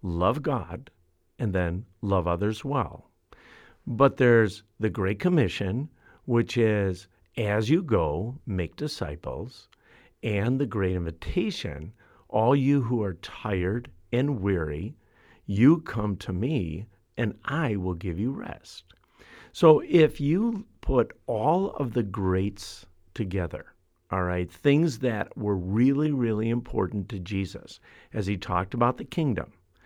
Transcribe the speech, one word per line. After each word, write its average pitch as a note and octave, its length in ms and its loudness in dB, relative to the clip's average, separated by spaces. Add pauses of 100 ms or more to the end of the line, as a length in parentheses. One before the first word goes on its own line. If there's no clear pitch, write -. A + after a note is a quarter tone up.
love F2+ 400 0
God A#2+ 480 -6 (480)
and A2 140 -2
then F2+ 320 0 (180)
love F#2+ 240 2
others G2 380 -2
well. C3+ 400 -4 (880)
But C3+ 280 2
there's A#2 460 6 (160)
the G#2+ 100 0
Great G2 280 -2
Commission, C3 680 0 (380)
which A#2 320 0
is, G2+ 500 2 (300)
"As G#2+ 320 0
you F3+ 120 4
go, G2+ 640 0
make F#2 320 -4
disciples," D#2 920 -10 (520)
and A2+ 360 -2
the C#3 80 -2
Great F#2+ 280 -2
Invitation, E2+ 1000 -6 (340)
"All A2+ 260 2
you C#3 280 2
who A#2 200 0
are F#2+ 120 -4
tired G2 760 -4 (220)
and B2 300 0
weary, F2 520 -2 (520)
you B2+ 340 6
come G#2+ 380 -4
to - 160 -6
me F#2+ 500 -4 (320)
and A2+ 300 -4
I C3+ 300 -2
will F#2 180 -2
give F2 240 -6
you A#2 120 -2
rest." - 540 -12 (680)
So D#3 360 8
if D#3 320 6
you G3+ 460 0 (160)
put B2+ 340 2 (100)
all D3+ 440 0
of B2 240 -4
the B2 80 2
greats G2 840 -2 (300)
together, F2+ 580 -6 (380)
all F#2 140 0
right, F2+ 280 -2
things C#3+ 460 2
that A#2 360 -4
were G#2 220 -2
really, B2+ 560 2
really A2+ 380 0
important G#2 580 -4
to G#2 100 -8
Jesus F#2+ 640 -8 (320)
as G#2 140 -4
he G2+ 100 -2
talked F#2 380 -2
about B2 240 0
the D3+ 60 -12
kingdom C#3+ 480 -2 (340)